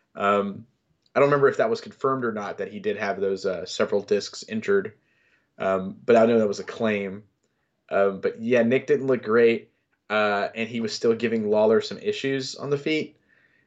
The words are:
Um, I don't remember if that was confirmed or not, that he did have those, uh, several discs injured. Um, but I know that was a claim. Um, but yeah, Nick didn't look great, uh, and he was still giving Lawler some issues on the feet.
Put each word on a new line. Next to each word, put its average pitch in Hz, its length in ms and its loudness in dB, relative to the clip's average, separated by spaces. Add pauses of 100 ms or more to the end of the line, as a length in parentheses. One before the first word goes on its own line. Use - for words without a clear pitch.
(160)
Um, 101 520 -2 (480)
I 120 40 2
don't 143 100 6
remember 143 180 4
if - 100 2
that 117 120 2
was 113 120 -2
confirmed 131 440 -4
or 113 60 -2
not, 104 260 -8
that 98 140 -8
he 104 80 -12
did 101 180 -4
have 98 220 -4
those, 95 260 -2
uh, 92 200 -4
several 104 360 -2
discs - 460 -4
injured. 104 460 -2 (680)
Um, 95 360 -2 (100)
but 117 100 6
I 113 100 8
know 117 140 4
that 107 80 2
was 98 120 -4
a 95 40 -10
claim. 104 600 -4 (640)
Um, 98 300 2
but - 220 -4
yeah, 120 220 2
Nick 120 240 2
didn't 143 180 2
look 127 160 0
great, 117 480 2 (400)
uh, 104 460 0
and 113 120 -6
he 117 140 -6
was 110 100 -4
still 117 220 0
giving 113 360 -2
Lawler 107 320 4
some - 180 -10
issues 131 560 -4
on 143 160 -6
the 143 80 -2
feet. 156 380 -4 (500)